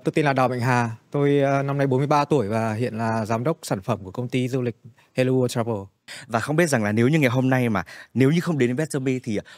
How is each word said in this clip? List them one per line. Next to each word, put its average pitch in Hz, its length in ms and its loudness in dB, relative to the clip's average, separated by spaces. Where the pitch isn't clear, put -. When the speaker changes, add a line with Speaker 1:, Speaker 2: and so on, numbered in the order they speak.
Speaker 1:
tôi 156 100 0
tên 156 100 2
là 143 80 2
Đào 127 160 2
Mạnh 123 120 -4
Hà, 123 300 2
tôi, 143 300 2
ờ, 139 220 2
năm 139 160 -4
nay 139 80 2
bốn 127 120 2
mươi 143 80 0
ba 147 180 2
tuổi 127 240 0
và 110 240 -2
hiện 110 260 -4
là 113 280 -2
giám 117 180 -2
đốc 160 180 -2
sản 110 200 -4
phẩm 98 220 -4
của 92 60 -12
công 123 180 -6
ty 123 200 -2
du 127 140 -2
lịch 120 140 -4
Hello 127 180 2
World 127 160 2
Travel. 117 280 -2
Speaker 2:
Và 113 140 -2
không 147 160 -2
biết 175 120 4
rằng 120 160 2
là 104 80 0
nếu 117 160 4
như 160 100 4
ngày 131 120 4
hôm 131 200 0
nay 127 180 2
mà, 95 160 -2
nếu 135 160 6
như 170 100 2
không 165 180 -2
đến 120 180 2
với 156 100 -4
Better 139 160 -6
Me 135 100 -2
thì 104 160 -4